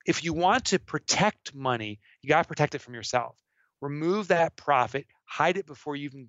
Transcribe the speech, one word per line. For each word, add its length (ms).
if 180
you 80
want 340
to 120
protect 760
money, 460
you 80
gotta 180
protect 260
it 60
from 140
yourself. 420
Remove 460
that 280
profit, 500
hide 340
it 80
before 300
you 100
even 220